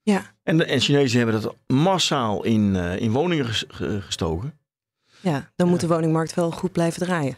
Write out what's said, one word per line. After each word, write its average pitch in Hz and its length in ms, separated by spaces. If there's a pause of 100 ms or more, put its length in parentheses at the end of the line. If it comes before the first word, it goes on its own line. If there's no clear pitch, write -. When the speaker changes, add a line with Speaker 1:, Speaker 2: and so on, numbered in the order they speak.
Speaker 1:
Ja. 196 400
Speaker 2:
En 160 140
de, 165 80
en 139 140
Chinezen 139 380
hebben 113 240
dat 113 140 (120)
massaal 139 760
in, 104 320
eh, 87 240
in 113 120
woningen 151 340
ges-, 113 220
ge-, 98 340
gestoken. 87 520 (680)
Speaker 1:
Ja, 156 340
dan 175 120
moet 175 140
Speaker 2:
Ja. 170 60
Speaker 1:
de 160 60
woningmarkt 160 400
wel 170 180
goed 170 200
blijven 165 340
draaien. 156 320